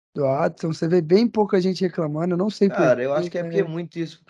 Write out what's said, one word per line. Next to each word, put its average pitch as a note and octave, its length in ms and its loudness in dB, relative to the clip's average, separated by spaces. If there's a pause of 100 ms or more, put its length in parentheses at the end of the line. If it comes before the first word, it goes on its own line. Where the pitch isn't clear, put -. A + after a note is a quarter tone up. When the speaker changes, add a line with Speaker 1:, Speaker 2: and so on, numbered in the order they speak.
(160)
Speaker 1:
do D3 100 0
Adson, D#3+ 480 0
você E3 140 -2
vê F3 140 4
bem F#3 260 4
pouca G#3 340 0
gente F#3 220 -2
reclamando, E3 500 -2
eu E3+ 40 0
não G3 120 0
sei G3+ 200 2
por - 80 -4
Speaker 2:
Cara, B2 260 4
eu C3+ 100 -2
Speaker 1:
quê, D3+ 60 0
Speaker 2:
acho F3 120 -4
que F3+ 60 -6
é F3 60 -4
porque E3+ 160 -2
é - 40 4
Speaker 1:
né? E3 60 -6
Speaker 2:
muito E3+ 300 -8
isso, E3 300 -8